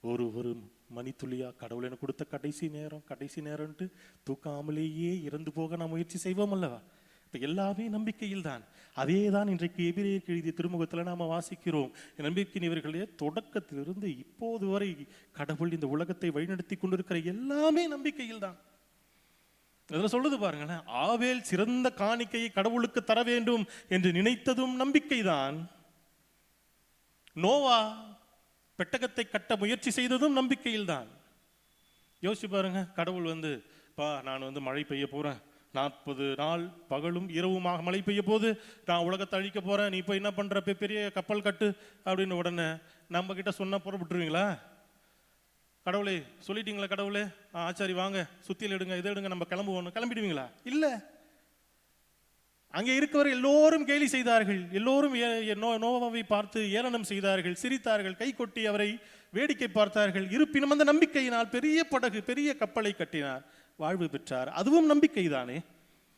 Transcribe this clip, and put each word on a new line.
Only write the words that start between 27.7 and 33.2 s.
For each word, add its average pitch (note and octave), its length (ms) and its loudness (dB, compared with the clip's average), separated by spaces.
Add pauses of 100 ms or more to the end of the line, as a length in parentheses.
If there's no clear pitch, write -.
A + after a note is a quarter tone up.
பெட்டகத்தை A#3 500 -2
கட்ட G#3+ 280 -2
முயற்சி G#3+ 340 0
செய்ததும் B3+ 420 2
நம்பிக்கையில் B3+ 520 0
தான். C#3 220 -4 (1120)
யோசிச்சு G#3 300 -2
பாருங்க, F#3+ 340 0
கடவுள் F3+ 380 -4